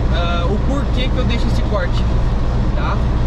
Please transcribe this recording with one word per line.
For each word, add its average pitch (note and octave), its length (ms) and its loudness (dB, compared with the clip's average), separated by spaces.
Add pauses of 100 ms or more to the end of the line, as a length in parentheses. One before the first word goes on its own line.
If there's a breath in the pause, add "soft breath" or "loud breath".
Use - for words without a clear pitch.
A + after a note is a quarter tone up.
(140)
ah, - 320 0
o - 100 0 (120)
porquê - 400 0
que - 100 0
eu - 60 0
deixo - 240 0
esse - 140 0
corte, - 420 0 (720)
tá? - 200 0 (300)